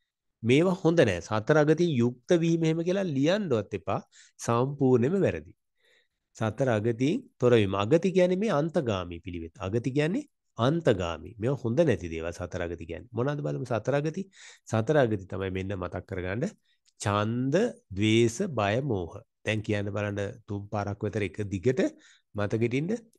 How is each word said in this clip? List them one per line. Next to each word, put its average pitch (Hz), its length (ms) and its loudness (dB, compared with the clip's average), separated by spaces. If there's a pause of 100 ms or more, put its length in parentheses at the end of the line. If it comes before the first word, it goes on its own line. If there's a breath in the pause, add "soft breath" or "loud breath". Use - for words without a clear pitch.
(440)
මේවා 160 360 4
හොඳ 165 200 4
නෑ. 98 220 4
සතර 110 360 2
අගතියෙන් 160 340 4
යුක්ත 123 380 0 (100)
වීම 165 240 2
එහෙම 160 200 0
කියලා 185 240 0
ලියන්නවත් 143 640 0
එපා. 101 280 -4 (380 soft breath)
සම්පූර්ණයෙන්ම 131 800 2
වැරදි. 87 340 -2 (800)
සතර 113 340 0
අගතියෙන් 117 540 0 (120)
තොරවීම. 113 400 4
අගති 151 360 2
කියන්නේ 180 280 2
මේ 214 120 0
අන්තගාමී 117 680 -2
පිළිවෙත්. 85 380 -10
අගති 113 340 -4
කියන්නේ 165 320 -2 (340)
අන්තගාමී. 107 800 0
මේවා 120 240 -4
හොඳ 117 200 0
නැති 113 300 2
දේවල් 82 220 -6
සතර 87 300 -10
අගති 85 240 -8
කියන්නේ. 82 260 -14
මොනවද 139 300 -4
බලමු 147 240 -6
සතර 123 300 -2
අගති? 160 280 -4 (380 loud breath)
සතර 113 360 0
අගති 107 280 2
තමයි 95 260 -6
මෙන්න 95 220 -4
මතක් 90 320 -8
කරගන්න. 95 380 -4 (560)
ඡන්ද, 113 560 0 (320)
ද්වේෂ, 110 500 2 (100)
බය, 110 340 0
මෝහ. 98 320 -4 (260)
දැන් 107 220 -2
කියන්න 104 260 -2
බලන්න 104 320 -4 (240)
තුන් 101 240 -8
පාරක් 101 320 -4
විතර 104 240 -4
එක 90 200 -6
දිගට 101 360 0 (560 soft breath)
මතකෙට 110 380 -2
ඉන්න. 151 160 -2 (300)